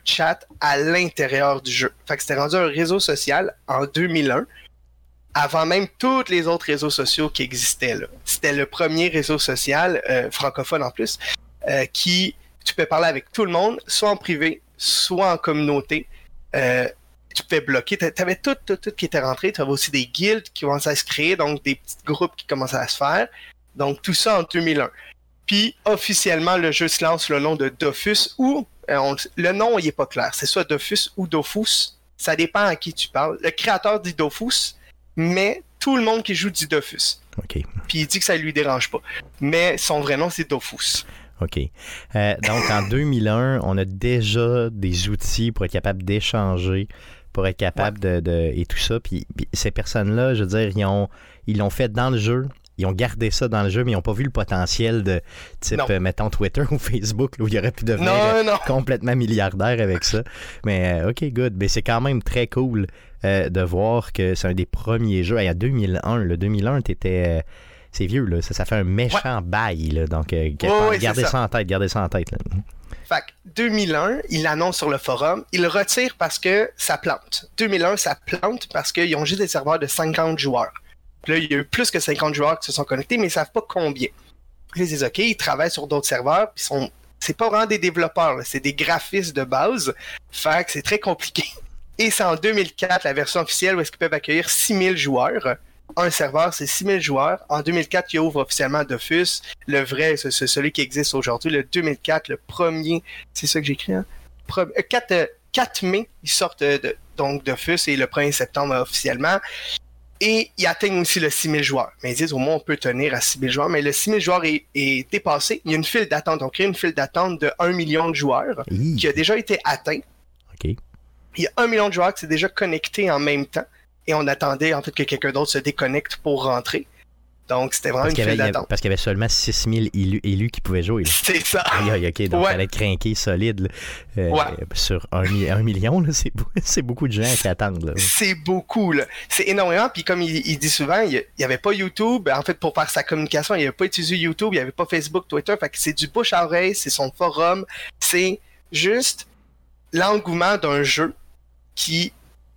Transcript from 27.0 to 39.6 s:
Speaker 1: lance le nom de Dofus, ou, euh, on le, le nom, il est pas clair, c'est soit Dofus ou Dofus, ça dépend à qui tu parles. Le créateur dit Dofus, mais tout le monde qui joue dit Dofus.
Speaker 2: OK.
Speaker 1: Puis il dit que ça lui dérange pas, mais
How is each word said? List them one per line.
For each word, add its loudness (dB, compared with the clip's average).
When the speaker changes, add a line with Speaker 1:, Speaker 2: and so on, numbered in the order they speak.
Speaker 1:
lance 2
le 2
nom 2
de 0
Dofus, 0
ou, 2
euh, 2
on 2
le, -6
le 2
nom, 2
il 0
est 2
pas 0
clair, -2
c'est -4
soit 0
Dofus 0
ou -4
Dofus, 0
ça 0
dépend 2
à 2
qui -8
tu -4
parles. -2
Le 0
créateur 0
dit -6
Dofus, -2
mais 0
tout 2
le 2
monde 2
qui -4
joue -2
dit -4
Dofus. -2
Speaker 2:
OK. -6
Speaker 1:
Puis -2
il 0
dit -2
que 0
ça 2
lui -4
dérange 0
pas, -4
mais 2